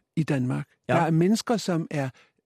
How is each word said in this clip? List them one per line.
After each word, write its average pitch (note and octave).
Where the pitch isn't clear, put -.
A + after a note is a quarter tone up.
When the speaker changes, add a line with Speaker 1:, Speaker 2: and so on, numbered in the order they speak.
Speaker 1:
i D#3+
Danmark. C#3+
Speaker 2:
Ja. B2
Speaker 1:
Der E3+
er E3
mennesker, G3
som E3
er C3+